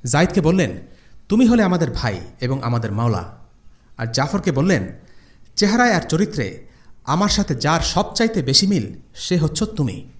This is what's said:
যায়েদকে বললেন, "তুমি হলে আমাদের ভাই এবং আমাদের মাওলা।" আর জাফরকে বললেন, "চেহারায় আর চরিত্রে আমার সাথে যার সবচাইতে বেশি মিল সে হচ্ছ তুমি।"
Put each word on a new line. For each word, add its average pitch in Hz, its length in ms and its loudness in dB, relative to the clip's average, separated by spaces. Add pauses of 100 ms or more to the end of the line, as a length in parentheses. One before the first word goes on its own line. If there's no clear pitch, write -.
যায়েদকে 180 380 2
বললেন, 165 300 2 (580)
"তুমি 240 160 4
হলে 226 180 6
আমাদের 180 280 2
ভাই 101 280 -2 (220)
এবং 127 220 -2
আমাদের 117 280 -2
মাওলা।" 101 460 -2 (600)
আর 117 100 -6
জাফরকে 143 440 -2
বললেন, 135 360 0 (680)
"চেহারায় 226 380 4
আর 165 80 0
চরিত্রে 151 680 -4 (360)
আমার 185 260 0
সাথে 190 260 0
যার 151 260 0
সবচাইতে 208 600 -2
বেশি 139 260 2
মিল 180 260 -2 (220)
সে - 220 -2
হচ্ছ 156 260 0
তুমি।" 135 460 -4 (100)